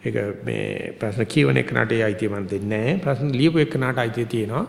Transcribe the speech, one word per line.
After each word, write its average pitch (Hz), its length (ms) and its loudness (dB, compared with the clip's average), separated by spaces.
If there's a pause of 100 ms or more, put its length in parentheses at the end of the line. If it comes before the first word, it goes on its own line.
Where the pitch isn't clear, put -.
ඒක 113 140 -2 (240)
මේ 104 560 -4
ප්‍රශ්න 107 300 -2
කියවන 139 320 4
එක්කනට 117 340 2
ඒ 113 120 2
අයිතිය 107 260 0
මම 101 160 -6
දෙන්නේ 101 340 -2
නැහැ. 143 200 0
ප්‍රශ්න 143 320 0
ලියපු 151 280 4
එක්කනට 131 380 0
අයිතිය 117 280 0
තියෙනවා. 113 440 -2